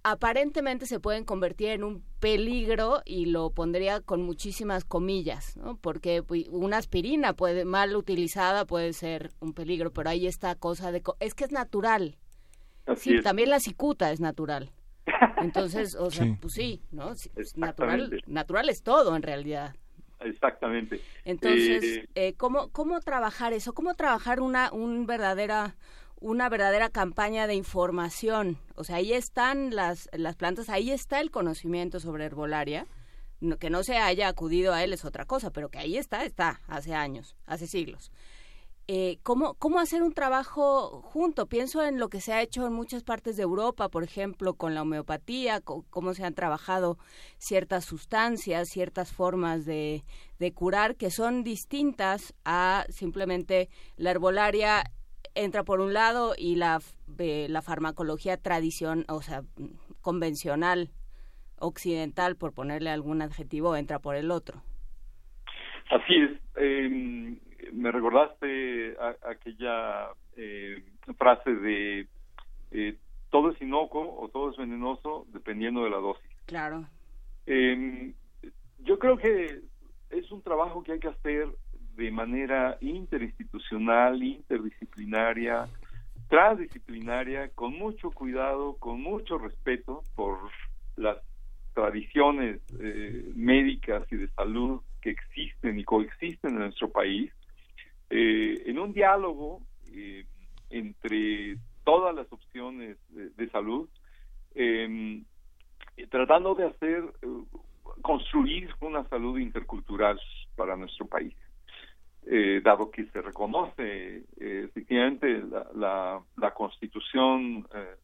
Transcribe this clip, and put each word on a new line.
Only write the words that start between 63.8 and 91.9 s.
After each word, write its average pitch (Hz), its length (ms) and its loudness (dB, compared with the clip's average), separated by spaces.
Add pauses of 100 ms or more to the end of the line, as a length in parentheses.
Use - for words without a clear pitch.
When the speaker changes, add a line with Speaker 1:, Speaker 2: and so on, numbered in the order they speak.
Speaker 1:
por 143 160 -4
el 151 160 0
otro. 165 320 -4 (1300)
Speaker 2:
Así 175 240 6
es. 147 160 8 (240)
Em, 127 840 0 (320)
me 120 200 -2
recordaste 127 1080 2
a-, 120 300 -6
aquella, 113 800 -4 (280)
eh, 101 480 -12 (340)
frase 123 360 6
de, 101 540 0 (640)
eh, 107 260 -4 (320)
"Todo 147 220 6
es 165 100 -8
inocuo 151 580 -2
o 113 100 -6
todo 139 220 -4
es - 60 -12
venenoso 127 720 -6
dependiendo 110 520 -2
de 107 80 2
la 98 60 0
dosis". 98 320 -4 (160)
Speaker 1:
Claro. 160 420 -6 (580)
Speaker 2:
Em, 127 680 2 (680)
yo 170 200 4
creo 254 180 6
que 180 440 2 (480)
es 175 220 -4
un 202 100 -12
trabajo 175 420 0
que 160 100 -6
hay 160 60 -4
que 160 100 -2
hacer 147 380 -2 (480)
de 113 140 -4
manera 127 720 0
interinstitucional, 123 1400 0
interdisciplinaria, 117 1400 -2 (640)
transdisciplinaria, 135 1200 2
con 123 280 -6
mucho 208 340 -6
cuidado, 135 680 -2
con 120 220 -4
mucho 175 360 -4
respeto 127 640 -4 (140)
por 98 240 -2 (560)
las 107 220 0 (560)
tradiciones, 117 880 2 (200)